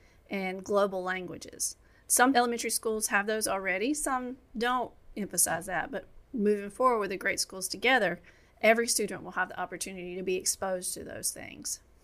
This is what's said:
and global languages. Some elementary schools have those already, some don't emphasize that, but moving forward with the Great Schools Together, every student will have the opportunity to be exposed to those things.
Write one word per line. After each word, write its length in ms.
and 320
global 400
languages. 720
Some 300
elementary 340
schools 380
have 180
those 220
already, 440
some 440
don't 360
emphasize 500
that, 240
but 160
moving 380
forward 300
with 100
the 60
Great 240
Schools 260
Together, 540
every 260
student 380
will 80
have 160
the 100
opportunity 560
to 80
be 140
exposed 580
to 80
those 300
things. 480